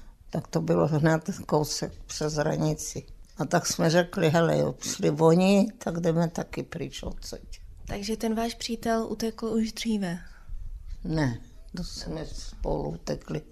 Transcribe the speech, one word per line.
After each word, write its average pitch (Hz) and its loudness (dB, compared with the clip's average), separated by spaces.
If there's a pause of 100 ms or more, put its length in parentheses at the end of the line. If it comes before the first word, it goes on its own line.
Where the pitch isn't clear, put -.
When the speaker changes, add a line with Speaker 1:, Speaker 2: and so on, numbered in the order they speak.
(300)
Speaker 1:
tak - -4
to 165 0
bylo 165 4
hned 156 4 (160)
kousek - 0 (140)
přes 151 -2
hranici. 151 0 (340)
A 151 -2
tak 170 2
jsme 170 2
řekli: 175 4
„Hele, 156 4
jo, 147 2
šli - 0
oni, 185 6
tak 170 -4
jdeme 170 2
taky 160 -4
pryč 139 -8
odsud.“ - -8 (480)
Speaker 2:
Takže 202 -4
ten 220 0
váš 226 -2
přítel 226 -2
utekl 220 -4
už 220 0
dříve? 196 -2 (840)
Speaker 1:
Ne, 139 0 (380)
to 175 -6
jsme 160 -8
spolu 151 -4
utekli. 160 -6 (100)